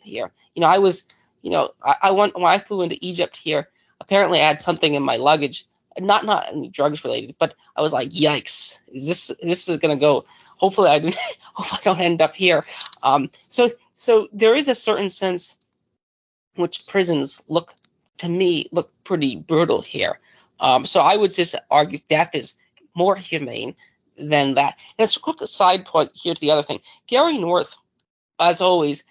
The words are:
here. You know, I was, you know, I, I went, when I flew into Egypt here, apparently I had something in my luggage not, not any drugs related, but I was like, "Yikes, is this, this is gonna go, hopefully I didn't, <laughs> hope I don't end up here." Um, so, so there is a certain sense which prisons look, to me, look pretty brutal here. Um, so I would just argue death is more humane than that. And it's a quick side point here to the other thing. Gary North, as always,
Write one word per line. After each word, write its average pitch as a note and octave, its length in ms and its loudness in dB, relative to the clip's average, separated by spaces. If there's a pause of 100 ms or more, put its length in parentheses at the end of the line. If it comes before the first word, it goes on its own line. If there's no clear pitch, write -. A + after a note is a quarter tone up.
here. G#2 320 -12 (220)
You E3+ 80 -2
know, E3 60 6
I F#3 100 6
was, F#3 240 2 (400)
you F3 80 -8
know, F3 320 -2
I, - 220 2
I F#3+ 80 4
went, G3+ 220 2
when F3+ 120 -2
I E3+ 100 4
flew G3 240 -6
into E3+ 240 -4
Egypt F3+ 320 -6
here, D3+ 320 -6 (320)
apparently F3+ 400 2
I D3+ 60 6
had D3+ 160 0
something D#3+ 320 0
in C#3+ 80 0
my B2+ 140 0
luggage C#3+ 500 0 (320)
not, F#3+ 260 0
not - 240 -2
any C#3 200 -10
drugs D3 360 -2
related, A#2 340 -4
but D#3+ 160 -2 (220)
I - 40 -4
was D3+ 120 0
like, C3 180 -4
"Yikes, D3+ 680 0 (140)
is C3 140 -10
this, F3 260 0 (100)
this F3 260 -2
is E3 100 -2
gonna D3+ 180 0
go, C#3+ 280 2 (320)
hopefully F#3+ 320 2
I D3+ 120 6
didn't, E3 160 -2 (200)
<laughs> - 180 -20
hope - 200 -8
I - 80 -8
don't F#3 180 0
end E3+ 220 2
up D#3 120 0
here." F3 300 2 (380)
Um, C3+ 280 0 (180)
so, A#3+ 200 2 (280)
so A3 360 2
there A3 220 4
is C#4+ 140 0
a B3 60 0
certain G3+ 360 -2
sense F3+ 460 -6 (1000)
which F3 320 -4
prisons E3+ 600 -2
look, E3 260 -4 (440)
to F3 100 -8
me, F3 420 0
look E3 220 -4 (120)
pretty D3 320 -2
brutal D#3 460 0
here. - 360 -6 (400)
Um, B2+ 280 2
so - 140 2
I E3+ 160 4
would G3+ 160 0
just F3 220 -2 (160)
argue D3 280 0 (100)
death D#3+ 260 0
is C3+ 200 -8 (400)
more F#3 220 0
humane C3 580 -10 (420)
than C#3+ 380 0
that. C#3 220 0 (220)
And A3 80 2
it's - 100 -4
a - 40 -18
quick - 240 -6
side F#3 420 0
point D#3 280 0
here E3+ 200 -6
to - 60 -10
the D3 100 0
other D3+ 120 4
thing. - 180 -10 (260)
Gary C#4+ 320 0
North, F3 360 -2 (640)
as F3 220 2
always, E3+ 500 0